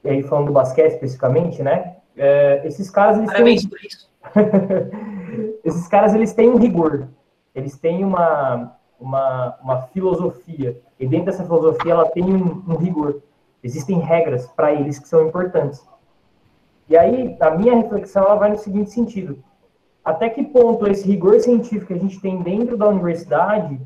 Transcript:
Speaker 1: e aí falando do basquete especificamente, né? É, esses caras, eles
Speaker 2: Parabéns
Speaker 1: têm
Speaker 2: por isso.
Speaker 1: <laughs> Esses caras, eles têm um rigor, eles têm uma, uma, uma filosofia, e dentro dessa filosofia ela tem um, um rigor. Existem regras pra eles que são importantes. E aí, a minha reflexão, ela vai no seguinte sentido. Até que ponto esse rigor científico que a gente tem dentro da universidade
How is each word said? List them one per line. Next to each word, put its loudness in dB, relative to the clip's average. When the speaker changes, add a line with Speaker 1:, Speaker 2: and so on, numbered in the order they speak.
Speaker 1:
e -6
aí -2
falando -2
do -4
basquete 2
especificamente, -2
né? -4
É, 2
esses -10
caras, 4
eles -2
Speaker 2:
Parabéns 4
Speaker 1:
têm -8
Speaker 2:
por -16
isso. -20
Speaker 1:
<laughs> -2
Esses -6
caras, 4
eles 2
têm 6
um 4
rigor, 2
eles -10
têm -2
uma, -2
uma, -4
uma -4
filosofia, -6
e -6
dentro -2
dessa -6
filosofia 0
ela 4
tem -4
um, 0
um -2
rigor. -2
Existem -4
regras 0
pra 0
eles -2
que -20
são 4
importantes. -4
E 4
aí, 2
a 4
minha 2
reflexão, 0
ela 4
vai 2
no -2
seguinte -6
sentido. -6
Até -2
que -6
ponto 2
esse -2
rigor 4
científico 0
que -8
a -4
gente -6
tem -4
dentro -4
da 2
universidade -2